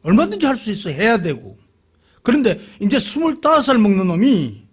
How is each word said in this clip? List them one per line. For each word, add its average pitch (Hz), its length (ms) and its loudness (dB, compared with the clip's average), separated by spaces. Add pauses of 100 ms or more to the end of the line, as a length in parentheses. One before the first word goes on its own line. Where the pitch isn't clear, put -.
얼마든지 311 420 0
할 262 140 0
수 214 120 -8
있어. 185 200 -6
해야 214 260 0
되고. 131 400 -6 (680)
그런데 240 380 0 (200)
이제 208 180 0
스물다섯 302 680 0
살 262 140 2
먹는 196 280 2
놈이 170 680 0